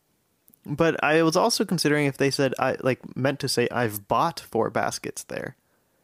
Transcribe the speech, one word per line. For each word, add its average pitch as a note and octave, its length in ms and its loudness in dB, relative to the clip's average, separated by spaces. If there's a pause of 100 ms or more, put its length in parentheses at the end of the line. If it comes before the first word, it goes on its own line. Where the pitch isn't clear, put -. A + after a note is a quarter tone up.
(640)
But D#3+ 400 0
I D#3 180 4
was D#3+ 140 4
also A3 280 2
considering D3+ 420 2
if C3+ 100 -2
they C3+ 140 2
said, C3+ 280 0
I, C3 220 0
like, - 360 -2
meant C#3 240 -2
to C3+ 80 -6
say, B2 220 0
"I've G#2+ 380 -2
bought D3+ 320 0
four A2 300 -2
baskets - 540 -4
there." - 320 -10 (480)